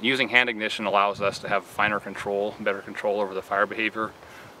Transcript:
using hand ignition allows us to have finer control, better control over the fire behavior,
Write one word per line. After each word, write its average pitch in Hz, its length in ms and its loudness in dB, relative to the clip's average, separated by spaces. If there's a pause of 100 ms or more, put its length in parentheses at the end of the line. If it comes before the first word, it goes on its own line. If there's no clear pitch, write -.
using 127 300 2
hand 123 180 6
ignition 107 380 -2
allows 101 340 4
us 98 200 0
to - 100 -8
have 98 140 2
finer 104 360 2
control, 101 580 -2
better 101 220 0
control 104 400 -2
over 95 140 -2
the 95 80 -4
fire 101 240 2
behavior, 107 460 -2 (480)